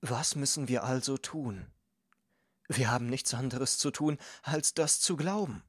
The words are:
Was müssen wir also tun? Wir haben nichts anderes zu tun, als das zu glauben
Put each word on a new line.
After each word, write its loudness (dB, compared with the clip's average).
Was 0
müssen 0
wir 2
also 0
tun? -6
Wir 2
haben 2
nichts 0
anderes 0
zu 2
tun, 2
als 0
das 2
zu 2
glauben -2